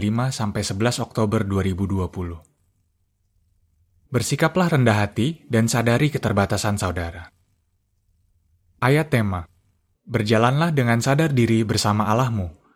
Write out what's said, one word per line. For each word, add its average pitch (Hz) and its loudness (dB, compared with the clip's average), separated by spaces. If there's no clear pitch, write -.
lima 117 0
sampai 104 -4
sebelas 110 -2
Oktober 110 -2
dua 98 0
ribu 95 -2
dua 92 -2
puluh. 85 -10
Bersikaplah 160 0
rendah 117 4
hati 107 -2
dan 113 2
sadari 120 2
keterbatasan 101 0
saudara. 85 -6
Ayat 147 0
tema, 95 -2
"Berjalanlah 117 2
dengan 117 2
sadar 143 2
diri 113 4
bersama 107 0
Allahmu." 113 0